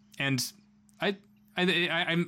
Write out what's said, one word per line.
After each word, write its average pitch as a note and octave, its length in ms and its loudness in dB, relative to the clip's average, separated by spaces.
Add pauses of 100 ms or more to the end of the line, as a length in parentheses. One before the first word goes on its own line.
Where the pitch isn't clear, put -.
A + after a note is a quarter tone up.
(180)
and C3+ 240 -2 (600)
I, G3 140 -2 (400)
I, F3 340 2
I, E3 180 0
I'm, E3+ 200 2